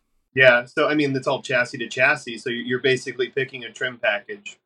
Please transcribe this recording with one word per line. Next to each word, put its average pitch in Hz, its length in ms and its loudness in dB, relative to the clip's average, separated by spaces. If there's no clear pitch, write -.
Yeah, 127 320 6
so, 147 240 0
I 147 60 0
mean, 143 220 0
it's 131 100 -4
all 135 160 -2
chassis 123 360 -2
to 117 100 -6
chassis, 131 500 0
so 127 120 -6
you're 120 280 -4
basically 127 520 0
picking 131 340 -6
a 113 80 -14
trim 127 260 -8
package. 104 680 -4